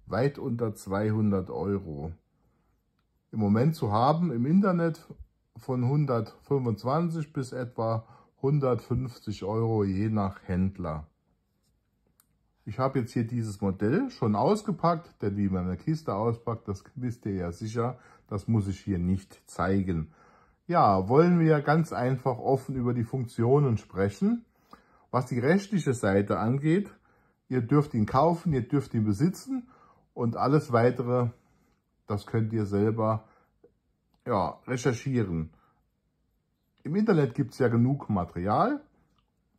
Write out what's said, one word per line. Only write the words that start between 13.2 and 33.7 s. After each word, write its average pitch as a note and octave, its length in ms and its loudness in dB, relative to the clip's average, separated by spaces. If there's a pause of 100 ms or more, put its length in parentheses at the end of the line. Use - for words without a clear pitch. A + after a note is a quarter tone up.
dieses A2+ 360 -6
Modell A2 480 0
schon - 260 -2
ausgepackt, E3+ 840 -2
denn G2+ 160 -2
wie G3 100 2
man F#2 160 -2
eine F2+ 140 -4
Kiste D#3 360 -4
auspackt, A2+ 540 -4
das G2 160 -6 (100)
wisst B2 300 -8
ihr G2 120 -4
ja F2 160 -4
sicher, A#2 460 -6 (300)
das G2+ 200 -8
muss G#2 200 2
ich F2+ 120 -6
hier F#2+ 180 -2
nicht F2+ 500 -2
zeigen. F2+ 640 -2 (540)
Ja, G#2 420 4
wollen E3 320 6
wir D#3 220 4
ganz D#3 300 2
einfach B2 460 -2
offen C3 380 -2
über B2 180 0
die A#2+ 80 0
Funktionen B2 720 2
sprechen. F#3+ 680 -2 (680)
Was B2 160 0
die B2 140 -4
rechtliche D#3 540 2
Seite G2+ 440 2
angeht, C#3+ 560 0 (540)
ihr B2+ 120 -2
dürft C#3+ 320 2
ihn G#2+ 140 2
kaufen, E3 460 2
ihr B2+ 100 0
dürft C#3 320 -2
ihn A2 100 2
besitzen F#3 600 -2 (480)
und A#2 220 -2
alles C3+ 340 2
Weitere, A#2+ 600 2 (760)
das G2+ 180 -6
könnt A2+ 280 -2
ihr A2 140 -2
selber, A2 580 0 (1000)